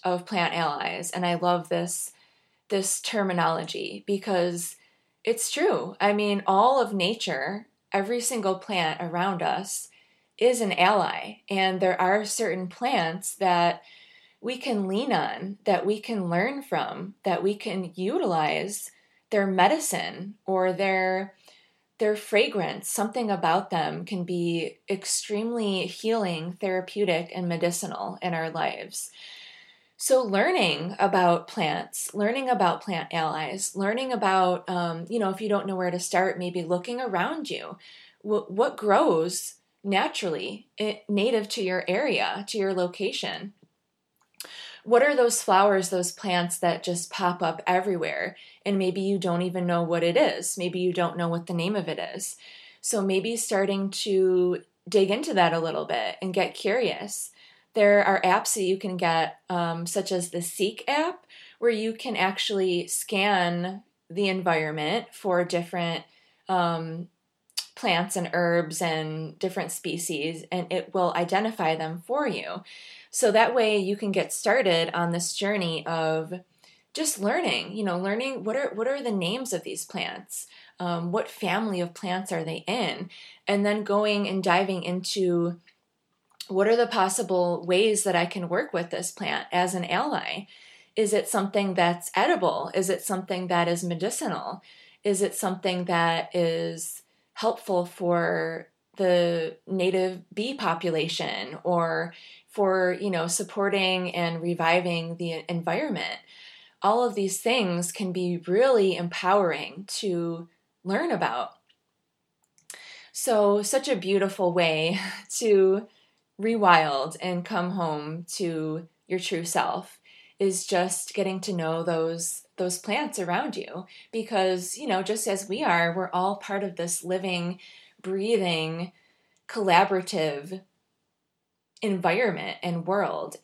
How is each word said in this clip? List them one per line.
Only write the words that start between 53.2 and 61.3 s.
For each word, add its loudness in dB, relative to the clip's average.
starting 0
to 2
dig 6
into 0
that 6
a 2
little -2
bit -2
and -4
get 0
curious. -2
There 8
are 4
apps 4
that 0
you 2
can -6
get, 2
um, -2
such -2
as 0
the -4
Seek -4
app, -2